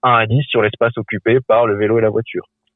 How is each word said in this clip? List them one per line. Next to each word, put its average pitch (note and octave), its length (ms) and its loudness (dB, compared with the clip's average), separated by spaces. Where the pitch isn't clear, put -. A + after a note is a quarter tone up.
un B2+ 120 2
à A2+ 120 2
dix B2 180 0
sur A#2 180 0
l'espace A#2 340 -2
occupé A2+ 440 -2
par A#2+ 260 2
le G#2 100 0
vélo G#2+ 220 0
et A2 40 2
la A2 80 2
voiture. G#2+ 360 -6